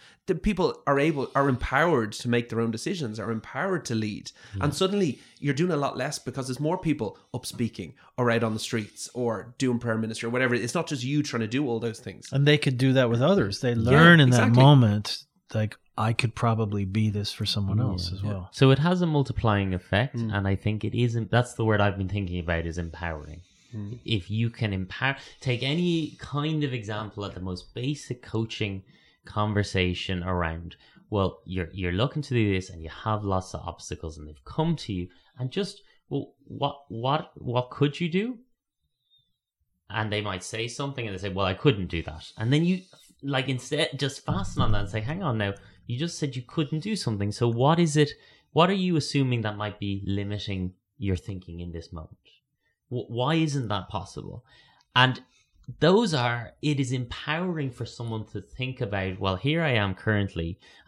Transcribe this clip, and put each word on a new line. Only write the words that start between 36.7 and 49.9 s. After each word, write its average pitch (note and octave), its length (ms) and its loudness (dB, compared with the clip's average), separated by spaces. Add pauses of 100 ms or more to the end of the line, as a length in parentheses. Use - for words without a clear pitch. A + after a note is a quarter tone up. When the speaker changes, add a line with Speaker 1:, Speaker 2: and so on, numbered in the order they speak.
Speaker 2:
what, C3 460 -2
what B2 340 -2
could C#3+ 300 0
you E3+ 100 -2
do?" G#3 280 -2 (1500)
And G#2+ 220 -2
they G#2 100 0
might G2 220 -6
say A2+ 240 -6
something C3 400 -6
and G2 80 -8
they F2+ 60 -10
say, G2+ 80 -4
"Well, F#2+ 160 0
I F#2+ 80 2
couldn't G2+ 340 2
do E2 160 -4
that." D#2 340 -14
And A2 140 0
then D#3 140 4
you, F#3 160 0 (420)
like, C3+ 240 -2
instead C#3 500 -2
just C3 280 -4
fasten F#3+ 360 -2
on A2+ 120 6
that G#2 80 4
and F#2+ 80 -4
say, G#2+ 120 -4
"Hang D#3+ 220 -4
on B2 140 0
now, G2+ 160 0 (320)
you A#2+ 120 -6
just E3 200 -4
said C3+ 180 -4
you B2+ 60 -6
couldn't D#3 400 -4
do G#3+ 140 -4
something. G#2 360 -2
So A#2+ 160 0
what C3 320 4
is D#3+ 160 4
it, D3 160 4 (400)
what E3 180 6
are G3 40 2
you F3+ 240 0
assuming C3 440 0
that G#2 160 -4
might G#2 220 -6
be G2 260 -4